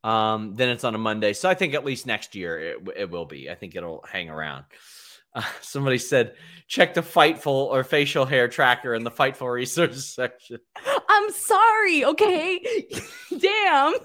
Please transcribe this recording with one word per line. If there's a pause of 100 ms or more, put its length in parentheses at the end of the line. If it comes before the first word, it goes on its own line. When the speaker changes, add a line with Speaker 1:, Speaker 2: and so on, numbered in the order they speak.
Speaker 1:
Um,
then
it's
on
a
Monday.
So
I
think
at
least
next
year
it,
w-,
it
will
be.
I
think
it'll
hang
around. (680)
Uh, (200)
somebody
said, (320)
"Check
the
Fightful
or
facial
hair
tracker
in
the
Fightful
resources
<laughs>
section." (500)
Speaker 2:
I'm
sorry,
okay? (220)
<laughs>
Damn.